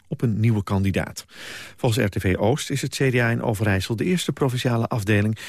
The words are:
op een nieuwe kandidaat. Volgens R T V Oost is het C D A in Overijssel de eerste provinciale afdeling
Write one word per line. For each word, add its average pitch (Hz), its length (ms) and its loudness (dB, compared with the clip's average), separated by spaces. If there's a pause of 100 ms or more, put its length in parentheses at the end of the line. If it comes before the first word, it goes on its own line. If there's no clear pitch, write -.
op - 140 -8
een 110 180 2
nieuwe 107 240 4
kandidaat. 98 640 -2 (520)
Volgens 117 280 0
R 98 40 2
T - 120 -6
V 92 160 2
Oost 117 320 0
is - 120 -2
het 143 140 -6
C 135 160 2
D 117 40 2
A 120 140 2
in 120 120 0
Overijssel 107 540 0
de 104 100 -2
eerste 175 260 0
provinciale 123 560 0
afdeling 107 500 2 (120)